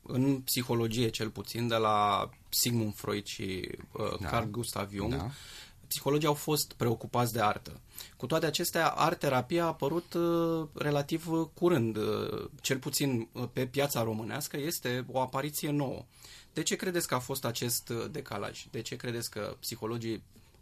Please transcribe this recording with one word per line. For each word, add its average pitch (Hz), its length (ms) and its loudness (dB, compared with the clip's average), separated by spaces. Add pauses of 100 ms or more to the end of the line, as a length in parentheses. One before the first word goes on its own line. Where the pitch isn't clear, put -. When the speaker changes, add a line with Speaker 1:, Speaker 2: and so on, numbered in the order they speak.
Speaker 1:
în 131 380 2
psihologie, 117 680 2
cel 110 220 -2
puțin, 113 380 -4
de 117 60 2
la 104 560 4 (180)
Sigmund 113 460 2
Freud 104 300 -2
și, 95 460 -6 (220)
uh, - 280 -2
Speaker 2:
Da. 95 80 -4
Speaker 1:
Carl 113 200 2
Gustav 104 440 -4
Jung, 104 220 0
Speaker 2:
Da. 104 160 -2 (560)
Speaker 1:
psihologii 151 420 2
au 147 60 4
fost 147 380 0
preocupați 117 600 0
de 113 80 0
artă. - 400 0 (360)
Cu - 100 -6
toate 160 200 2
acestea, 160 420 2
art 160 300 4
terapia 143 460 2
a - 20 2
apărut, 156 480 -2
uh, 165 600 2
relativ, 147 540 0
uh, 165 260 2
curând, 120 420 4
uh, 107 540 0 (100)
cel 131 180 0
puțin, 127 540 0
uh, 120 200 -4
pe 131 140 0
piața 135 360 0
românească, 113 540 -2
este 127 520 -2
o 127 120 0
apariție 139 500 -2
nouă. 143 340 0 (480)
De 156 100 -4
ce 185 140 0
credeți 180 320 0
că - 60 0
a 127 40 2
fost 131 260 -4
acest, 120 440 -2
uh, 113 220 -4
decalaj? 107 600 -8
De 113 100 -6
ce 123 160 -6
credeți 120 340 -6
că 104 300 -6
psihologii 113 600 -4 (400)